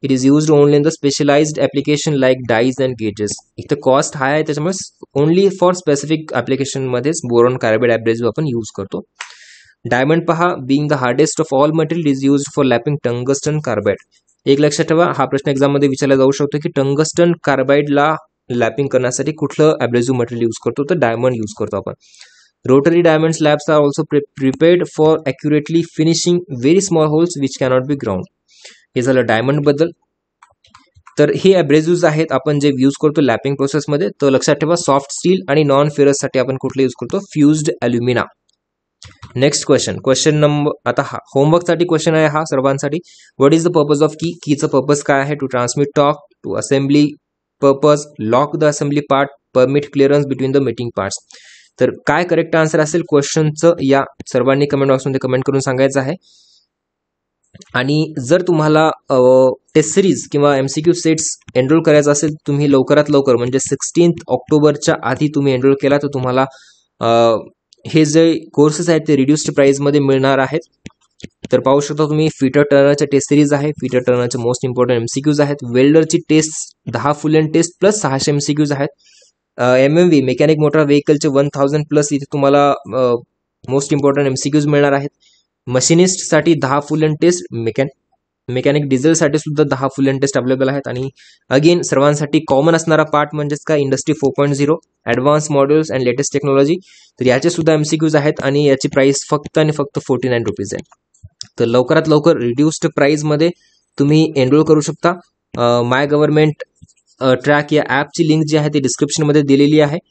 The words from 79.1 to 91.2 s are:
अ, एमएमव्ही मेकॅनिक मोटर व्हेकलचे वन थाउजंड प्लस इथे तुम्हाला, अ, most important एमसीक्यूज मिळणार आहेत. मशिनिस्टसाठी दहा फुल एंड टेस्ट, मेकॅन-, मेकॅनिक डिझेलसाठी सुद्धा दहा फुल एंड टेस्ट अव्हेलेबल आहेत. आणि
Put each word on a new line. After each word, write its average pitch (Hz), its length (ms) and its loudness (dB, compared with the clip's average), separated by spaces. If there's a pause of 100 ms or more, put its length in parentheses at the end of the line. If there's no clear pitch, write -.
अ, 123 200 2
एमएमव्ही 151 460 4
मेकॅनिक 147 360 2
मोटर 151 260 2
व्हेकलचे 143 440 2
वन 139 200 0
थाउजंड 143 400 -2
प्लस 147 240 0
इथे 143 200 -6
तुम्हाला, 143 380 2
अ, 123 420 -2 (580)
most 139 240 -2
important 139 320 2
एमसीक्यूज 143 400 -2
मिळणार 143 260 2
आहेत. 139 180 -2 (560)
मशिनिस्टसाठी 165 880 2
दहा 139 260 -2
फुल 156 220 -4
एंड 156 200 0
टेस्ट, 175 300 0
मेकॅन-, 117 680 -6 (300)
मेकॅनिक 127 340 0
डिझेलसाठी 147 520 0
सुद्धा 151 260 -2
दहा 131 240 -4
फुल 135 180 -2
एंड 135 140 -2
टेस्ट 139 180 -2
अव्हेलेबल 131 300 0
आहेत. 139 200 -6
आणि 127 200 -8 (420)